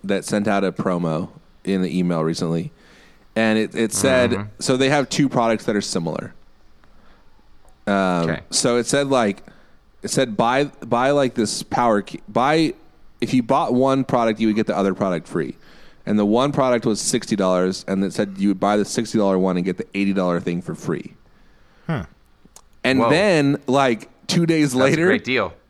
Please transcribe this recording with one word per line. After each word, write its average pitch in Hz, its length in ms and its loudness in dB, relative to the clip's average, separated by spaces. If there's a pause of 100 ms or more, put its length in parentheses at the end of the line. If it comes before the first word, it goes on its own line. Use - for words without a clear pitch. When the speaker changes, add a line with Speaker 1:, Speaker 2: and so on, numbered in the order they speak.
Speaker 1:
that 98 220 -2
sent 104 220 0
out 101 160 2
a 90 80 0
promo 87 580 -2 (340)
in 95 180 0
the 92 160 -2
email 87 260 0
recently, 82 480 -2 (640)
and 110 220 2
it, 110 160 -2
it 110 180 -2
said, 127 400 2
Speaker 2:
Mm-hmm. 101 120 -4 (160)
Speaker 1:
so 131 180 0
they 131 120 2
have 143 200 0
two 147 180 2
products 117 380 0
that 110 100 -2
are 101 60 0
similar. - 540 -6 (1500)
Um, 92 420 0
Speaker 2:
Okay. - 120 -6 (100)
Speaker 1:
so 123 260 0
it 120 80 -2
said, 143 220 0
like, 120 360 0 (600)
it 101 60 -8
said, 120 280 0
"Buy, 127 280 2
buy, 120 460 -2
like, 139 220 2
this - 300 -2
power 113 400 2
key, - 240 -12
buy, 151 460 0 (480)
if 117 120 -4
you 127 100 4
bought 135 300 0
one 135 300 2
product, 113 360 0
you 110 80 2
would 104 80 2
get 107 120 -2
the 90 100 -2
other 98 160 0
product 90 340 -4
free." 78 280 -4 (500)
And 104 140 0
the 104 60 2
one 123 260 2
product 131 340 0
was 107 160 -2
sixty - 340 -2
dollars, 92 520 0
and 98 160 -2
it 90 100 -4
said 98 240 -4
you 98 120 2
would 95 100 0
buy 101 180 2
the 101 80 2
sixty 113 320 -4
dollar 98 220 2
one 92 180 0
and 90 80 -2
get 92 120 -2
the - 180 -10
eighty 98 180 0
dollar 90 260 0
thing 87 220 -4
for 82 140 -10
free. - 400 -8 (720)
Speaker 3:
Huh. 131 180 -4 (800)
Speaker 1:
And 131 160 2
Speaker 2:
Whoa. 117 100 4
Speaker 1:
then, 151 560 4
like, 127 440 0 (180)
two 170 180 2
days 156 280 2
Speaker 2:
That's - 20 -4
a - 80 2
Speaker 1:
later, 147 240 4
Speaker 2:
great 208 160 2
deal. 117 300 -2 (160)